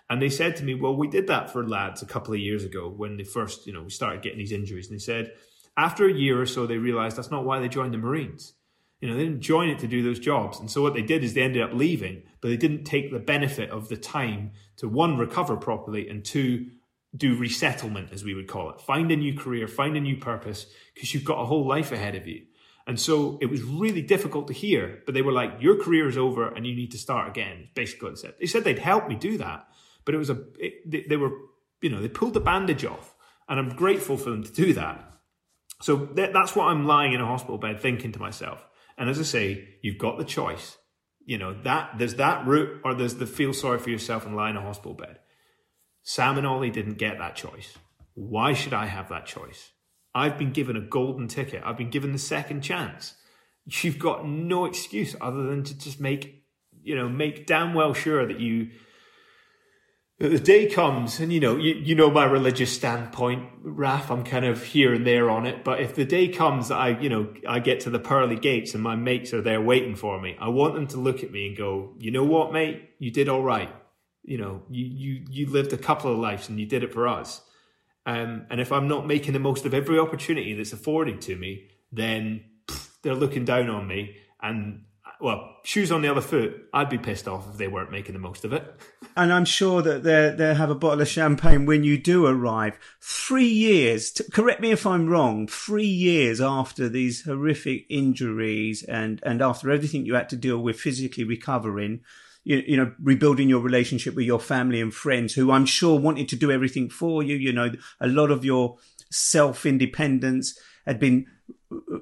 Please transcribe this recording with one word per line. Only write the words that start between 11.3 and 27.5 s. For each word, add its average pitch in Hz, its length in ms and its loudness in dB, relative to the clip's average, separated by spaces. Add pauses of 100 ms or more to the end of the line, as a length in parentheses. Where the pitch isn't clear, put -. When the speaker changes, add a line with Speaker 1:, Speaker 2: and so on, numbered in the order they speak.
Speaker 1:
they 127 80 0
ended 127 200 0
up - 120 -4
leaving, 120 500 -2 (160)
but 123 80 -6
they 120 80 0
didn't 151 300 0
take 143 260 -2
the 123 80 -6
benefit 139 500 -2
of 107 200 -10
the 107 80 -8
time 104 540 -6 (260)
to, 120 100 -8
one, 143 300 2
recover 120 400 -2
properly, 107 500 -6
and 104 160 -10
two, 123 440 -2 (460)
do 135 220 2
resettlement, 117 800 -4
as 98 100 -12
we 101 100 -6
would 95 140 -10
call 85 220 -8
it. - 100 -18
Find 160 320 0
a 156 60 4
new 143 200 -2
career, 120 300 -6
find 151 300 -4
a - 20 -2
new 139 160 -2
purpose, 107 520 -10 (280)
'cause - 180 -8
you've 143 120 -4
got 143 160 -2
a 120 40 -4
whole 139 220 0
life 143 240 -2
ahead 104 240 -6
of 92 120 -12
you. - 180 -14 (420)
And 120 100 -4
so 151 440 0
it 127 60 -2
was 127 140 -4
really 165 400 -2
difficult 156 460 0
to - 60 -8
hear, 135 520 -2
but 139 80 -6
they 131 80 2
were 135 120 2
like, 117 260 -2
"Your 170 160 6
career 165 320 2
is 127 100 -2
over 123 300 0
and 110 180 -8
you 123 80 -6
need 120 180 -8
to - 60 -14
start 123 300 -4
again," 95 480 -10